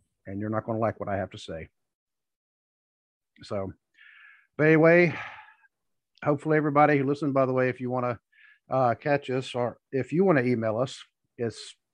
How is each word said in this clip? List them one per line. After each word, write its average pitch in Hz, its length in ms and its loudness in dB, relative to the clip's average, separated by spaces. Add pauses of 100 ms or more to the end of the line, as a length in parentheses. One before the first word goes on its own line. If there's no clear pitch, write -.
(260)
And 98 160 -10
you're 107 80 -6
not 110 160 -6
gonna 110 140 -6
like 110 200 -4
what 101 80 -10
I 101 80 -4
have 95 140 -4
to - 80 -18
say. 80 320 -14 (1700)
So, 98 280 -8 (840)
but 151 100 2
anyway, 160 460 6 (1080)
hopefully 151 340 0
everybody 147 400 4
who 135 80 0
listened, 143 280 -2
by 135 120 2
the 131 80 0
way, 127 160 2
if 120 100 -6
you 123 100 -6
wanna, 123 300 -4 (500)
uh, 127 260 2
catch 143 340 -2
us, 131 260 -4
or 120 220 -4 (160)
if 131 180 -4
you 175 140 2
wanna 160 180 4
email 113 340 0
us, 131 240 -4 (360)
it's - 380 -8 (180)